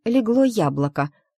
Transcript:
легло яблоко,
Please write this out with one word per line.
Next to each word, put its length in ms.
легло 400
яблоко, 680